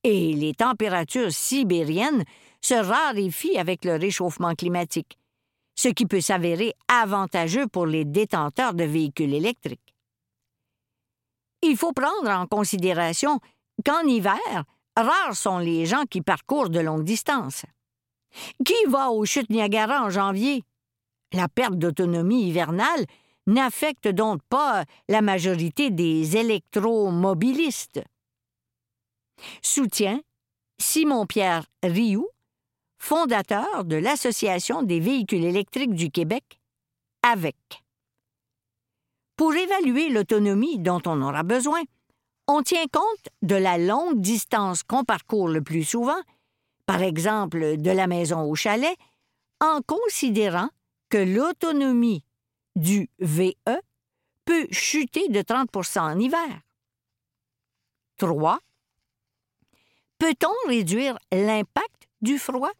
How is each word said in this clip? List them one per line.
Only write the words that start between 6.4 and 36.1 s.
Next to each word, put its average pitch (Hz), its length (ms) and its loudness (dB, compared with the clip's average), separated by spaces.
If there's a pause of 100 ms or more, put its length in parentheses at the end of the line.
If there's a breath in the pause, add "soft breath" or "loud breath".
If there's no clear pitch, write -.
avantageux 196 800 -2
pour 175 200 -4
les 156 180 -2
détenteurs 180 680 -2
de 170 100 0
véhicules 151 500 -2
électriques. - 640 -6 (1700)
Il 302 140 4
faut 330 160 0
prendre 285 380 -2
en 180 160 0
considération 185 920 0 (440 soft breath)
qu'en 311 180 2
hiver, 226 600 0 (320)
rares 269 400 2
sont 185 220 -2
les 170 280 0
gens 269 180 0
qui - 180 -6
parcourent 202 480 0
de 170 100 0
longues 156 240 -2
distances. 214 640 -2 (960 loud breath)
Qui 440 240 4
va 269 220 2
aux 220 160 2
chutes 247 240 -2
Niagara 220 520 2
en 208 80 -2
janvier ? 196 540 0 (680)
La 180 160 0
perte 220 280 0
d'autonomie 175 720 0
hivernale 180 560 0 (420 soft breath)
n'affecte 254 640 0
donc 202 360 0
pas 247 400 0 (240 soft breath)
la 214 140 4
majorité 185 680 0
des 160 460 0
électromobilistes. 214 1600 0 (1600 loud breath)
Soutient 226 580 0 (580)
Simon-Pierre 214 840 0 (180)
Rioux, 208 460 0 (720)
fondateur 254 840 0
de 160 120 -2
l'Association 220 840 -2
des 175 180 0
véhicules 196 440 0
électriques 202 500 -2
du 165 160 -2